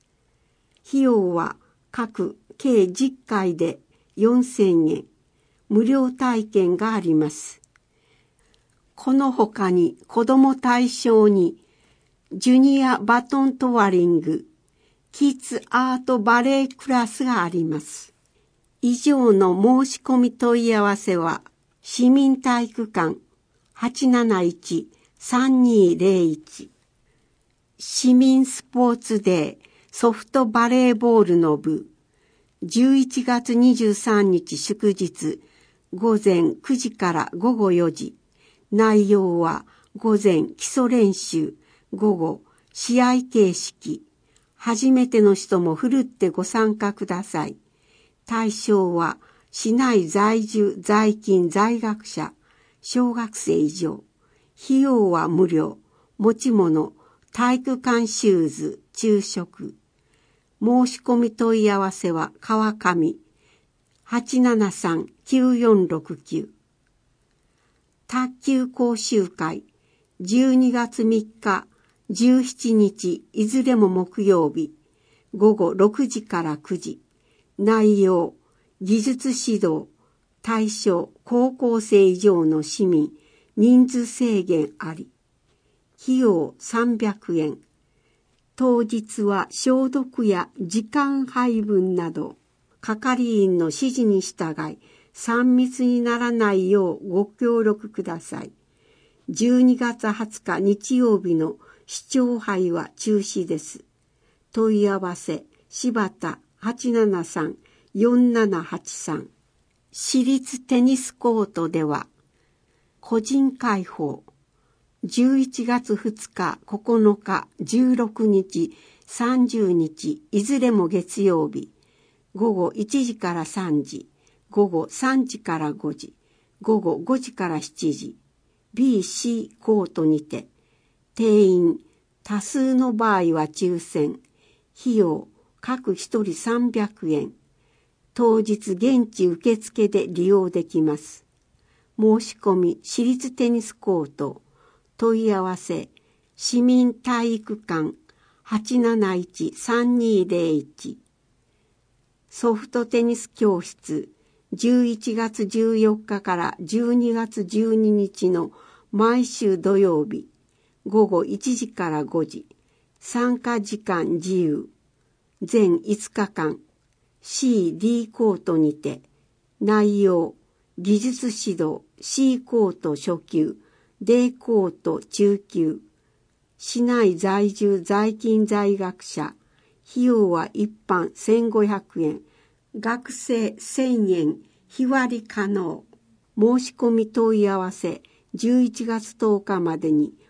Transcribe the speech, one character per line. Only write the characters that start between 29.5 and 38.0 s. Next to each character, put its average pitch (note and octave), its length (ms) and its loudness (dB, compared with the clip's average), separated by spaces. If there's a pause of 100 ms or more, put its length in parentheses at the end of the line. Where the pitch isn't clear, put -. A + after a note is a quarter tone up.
ー、 - 60 -20 (240)
ソ A#3 200 0
フ G#3+ 160 -8
ト C4 180 2
バ A#3 240 0
レ B3+ 240 4
ー - 20 2
ボ A3+ 260 4
ー G3 40 6
ル E3+ 120 4
の D#3 200 4
部、 D#3 300 -4 (760)
十 B3 320 2
一 C4 280 0
月 A#3+ 320 -2
二 A#3+ 200 6
十 A3 180 2
三 G3+ 380 2
日 E3 260 -2
祝 G#3 300 -2
日、 E3+ 540 -4 (520)
午 G#3+ 300 0
前 F3 320 2
九 - 200 -4
時 B3 160 -4
か F3+ 220 -2
ら - 220 -4
午 A3 180 0
後 G#3 180 2
四 F3 200 2
時。 - 240 -12 (560)